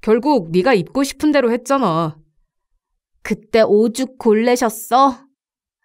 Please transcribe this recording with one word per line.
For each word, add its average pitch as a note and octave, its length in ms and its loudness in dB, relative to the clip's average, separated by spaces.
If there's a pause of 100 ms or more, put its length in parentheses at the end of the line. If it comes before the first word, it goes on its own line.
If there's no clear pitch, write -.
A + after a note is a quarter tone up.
결국 G#3+ 520 0
네가 F#3 220 2
입고 G#3+ 280 -2
싶은 D4 300 -2
대로 C4 180 2
했잖아. A3 680 -2 (1040)
그때 - 400 -4
오죽 A3 560 0
골래셨어? A#3+ 1000 0 (680)